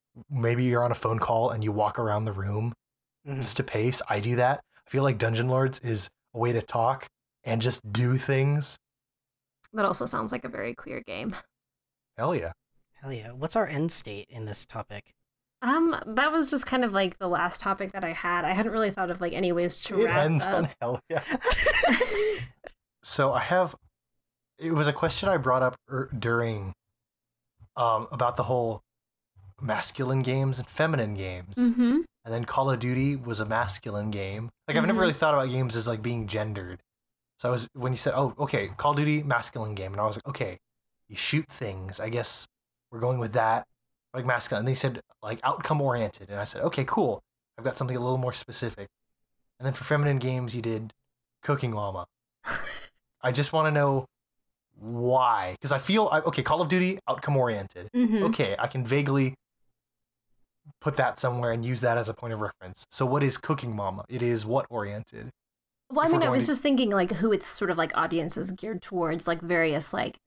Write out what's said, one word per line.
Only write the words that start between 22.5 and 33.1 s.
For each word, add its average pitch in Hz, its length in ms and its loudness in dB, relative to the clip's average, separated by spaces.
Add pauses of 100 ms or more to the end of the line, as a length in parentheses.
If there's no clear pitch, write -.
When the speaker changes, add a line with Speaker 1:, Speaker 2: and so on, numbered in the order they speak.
Speaker 1:
So 131 300 2
I 123 80 2
have, 180 340 2 (840)
it 165 140 -2
was 151 160 4
a 147 40 2
question 170 360 0
I 190 80 6
brought 127 260 4
up 127 140 2 (140)
er, 131 260 -4
during, 113 560 0 (1040)
um, 113 340 2
about 120 260 0
the 123 80 0
whole 117 380 0 (760)
masculine 131 640 0
games 131 360 0
and 120 80 -8
feminine 131 480 0
games. 92 420 -8
Speaker 3:
Mm-hmm. 240 420 4 (260)
Speaker 1:
And 113 100 -6
then 120 100 -2
Call 135 260 2
of 123 100 2
Duty 131 340 2